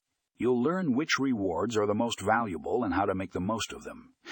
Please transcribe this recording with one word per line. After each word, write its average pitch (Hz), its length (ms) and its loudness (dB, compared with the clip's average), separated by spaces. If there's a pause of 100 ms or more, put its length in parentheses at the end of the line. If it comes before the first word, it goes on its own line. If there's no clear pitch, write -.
(380)
You'll 120 260 4
learn 160 320 2
which 147 240 0
rewards 107 580 0
are 107 80 4
the 101 80 2
most 113 280 0
valuable 110 600 0
and 92 100 -2
how 92 120 2
to 101 80 2
make 92 200 -4
the 92 60 -4
most 104 320 -2
of - 120 -14
them. - 300 -16 (180)